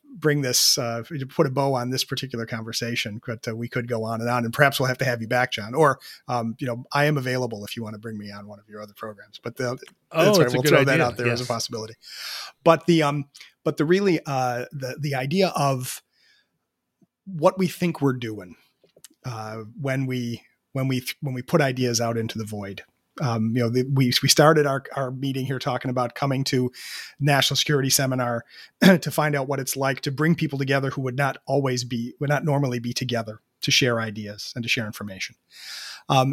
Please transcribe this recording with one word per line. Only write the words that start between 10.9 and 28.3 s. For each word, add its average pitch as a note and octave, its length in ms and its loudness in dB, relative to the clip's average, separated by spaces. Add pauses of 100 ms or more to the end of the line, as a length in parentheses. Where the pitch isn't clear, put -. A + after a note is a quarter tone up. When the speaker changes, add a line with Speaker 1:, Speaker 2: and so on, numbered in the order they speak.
Speaker 2:
idea. B2+ 100 2
Speaker 1:
out A#2+ 120 -2
there A#2+ 120 0
as A#2+ 120 0
a - 20 -4
Speaker 2:
Yes. B2 60 -8
Speaker 1:
possibility. A2+ 460 -6 (680)
But E3 220 6
the, E3 180 6
um, C#3+ 220 0 (360)
but D#3 140 -2
the D#3+ 80 2
really, F#3 420 4
uh, B2+ 460 -2
the, C3 260 -8
the C#3+ 160 -4
idea C#3+ 400 2
of C3+ 480 -2 (1200)
what F#3 340 2
we F#3 100 2
think E3+ 320 -2
we're C#3 140 4
doing, G#2+ 420 -10 (680)
uh, A2 340 -10 (220)
when C3+ 260 -2
we, B2 360 -4 (300)
when C3+ 160 -2
we, B2+ 160 0 (160)
when C#3 140 -4
we B2 80 -6
put E3+ 180 2
ideas B2+ 400 2
out A#2 160 0
into A2+ 220 -4
the A2+ 60 -4
void. G2+ 380 -10 (380)
Um, A2+ 340 0
you B2 80 4
know, A#2 60 2
the, B2 140 2
we, C3+ 300 2 (100)
we C#3+ 80 0
started E3 360 8
our, C3+ 160 -2 (140)
our C3+ 140 -4
meeting C3 340 -4
here C3 140 -4
talking B2+ 320 -2
about B2 240 -2
coming C3+ 300 0
to B2+ 280 0 (460)
national C#3 380 4
security C#3 340 2
seminar B2+ 560 0 (160)